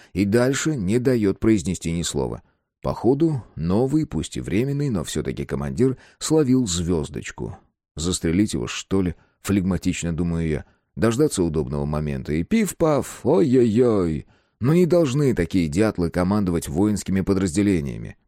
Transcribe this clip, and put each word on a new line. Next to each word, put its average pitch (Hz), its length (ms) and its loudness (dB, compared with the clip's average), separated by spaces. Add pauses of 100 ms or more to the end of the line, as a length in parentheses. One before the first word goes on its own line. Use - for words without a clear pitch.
(120)
и 95 140 0
дальше 127 500 0
не 107 240 0
дает 117 400 2
произнести 90 540 0
ни 85 80 -2
слова. 64 400 -4 (400)
Походу, 139 640 0 (100)
новый, 127 500 0
пусть - 300 -6
и 64 60 -8
временный, 139 480 -2
но 85 160 -2
все-таки 69 400 -6
командир 73 500 0 (220)
словил 131 500 2
звездочку. 80 920 -4 (380)
«Застрелить 85 580 0
его, 62 140 -4
что - 340 -2
ли?» — 87 140 -2 (260)
флегматично 92 680 -2
думаю 82 380 -2
я. 73 160 -4 (320)
Дождаться 113 440 2
удобного 73 440 -2
момента 73 480 -4
и 82 100 0
пиф-паф, 165 800 0
ой-ой-ой. 120 1040 2 (320)
Но 135 140 2
не 180 120 6
должны 147 480 2
такие 87 360 0
дятлы 87 400 2
командовать 90 580 0
воинскими 95 540 0
подразделениями. 85 960 0 (100)